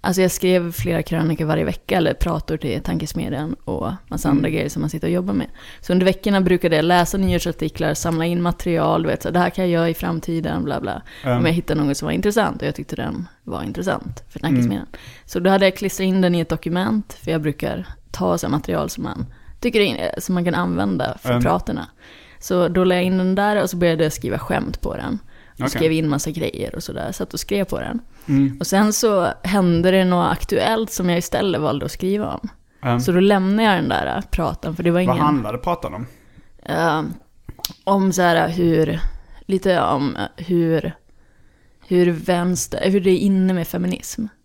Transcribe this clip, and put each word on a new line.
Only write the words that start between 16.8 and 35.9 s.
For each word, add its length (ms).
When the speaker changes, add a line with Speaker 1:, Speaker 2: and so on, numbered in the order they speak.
Speaker 1:
för 180
jag 120
brukar 440
ta 280
så 80
här 40
material 400
som 140
man 220
tycker 200
är, 400
som 140
man 100
kan 100
använda 640
för 120
Speaker 2:
Mm. 120
Speaker 1:
praterna. 440
Så 300
då 160
la 100
jag 100
in 140
den 160
där 280
och 80
så 60
började 280
jag 80
skriva 260
skämt 420
på 160
den. 220
Och 120
Speaker 2:
Okej. 100
Speaker 1:
skrev 220
in 160
massa 220
grejer 440
och 80
sådär. 300
Satt 220
och 60
skrev 240
på 160
den. 200
Speaker 2:
Mm. 320
Speaker 1:
Och 60
sen 260
så 360
hände 480
det 140
något 280
aktuellt 580
som 180
jag 100
istället 420
valde 260
att 60
skriva 420
om. 140
Speaker 2:
Mm. 180
Speaker 1:
Så 120
då 80
lämnade 480
jag 100
den 100
där, 280
äh, 140
pratan, 460
för 60
det 80
var 40
Speaker 2:
Vad 80
Speaker 1:
ingen 160
Speaker 2:
handlade 400
pratan 360